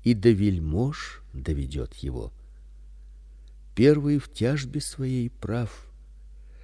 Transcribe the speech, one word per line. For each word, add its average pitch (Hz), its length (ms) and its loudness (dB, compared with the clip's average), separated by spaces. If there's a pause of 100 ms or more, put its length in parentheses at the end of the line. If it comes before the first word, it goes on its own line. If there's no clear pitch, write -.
и 120 100 6
до 113 180 6
вельмож 98 1000 0
доведёт 69 640 -4
его. 60 400 -8 (1400)
Первый 147 420 6
в - 100 -8
тяжбе 135 520 -2
своей 127 480 -2
прав, - 600 -6 (760)